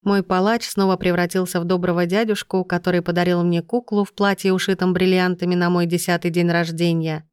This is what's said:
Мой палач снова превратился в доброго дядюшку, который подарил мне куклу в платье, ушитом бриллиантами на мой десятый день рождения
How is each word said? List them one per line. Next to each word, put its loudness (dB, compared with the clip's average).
Мой 2
палач 0
снова 0
превратился -2
в -4
доброго 0
дядюшку, -2
который -2
подарил 0
мне 2
куклу -2
в -6
платье, 0
ушитом 0
бриллиантами 0
на 2
мой 2
десятый -2
день 0
рождения -2